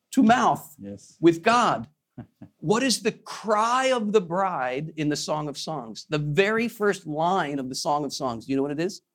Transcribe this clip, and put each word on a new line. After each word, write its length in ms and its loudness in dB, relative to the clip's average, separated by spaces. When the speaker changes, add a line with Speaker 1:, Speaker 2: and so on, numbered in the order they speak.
Speaker 1:
to 100 4
mouth 580 4
Speaker 2:
Yes. 400 -16
Speaker 1:
with 220 4
God. 440 2
Speaker 2:
<laughs> 100 -16
Speaker 1:
What 220 0
is 200 0
the 100 0
cry 800 0
of 200 0
the 80 6
bride 760 -2
in 140 0
the 60 0
Song 320 -4
of 100 -10
Songs? 500 -10
The 100 -2
very 480 2
first 400 -2
line 540 0
of 80 -8
the 80 -8
Song 280 -2
of 80 -6
Songs, 340 -6
do 60 -12
you 40 0
know 60 0
what 100 -4
it 80 -6
is? 220 -4